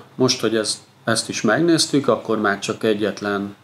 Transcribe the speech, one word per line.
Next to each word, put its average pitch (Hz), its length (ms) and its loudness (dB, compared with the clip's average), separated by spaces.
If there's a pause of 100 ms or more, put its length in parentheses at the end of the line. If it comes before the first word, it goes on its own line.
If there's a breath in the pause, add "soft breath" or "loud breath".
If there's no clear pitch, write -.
(140)
most, 127 260 0
hogy 113 160 0
ez-, 107 220 -2 (260)
ezt 113 240 0
is - 140 -6
megnéztük, 147 680 2
akkor 107 320 0
már 101 180 0
csak - 260 -6
egyetlen, 101 800 -2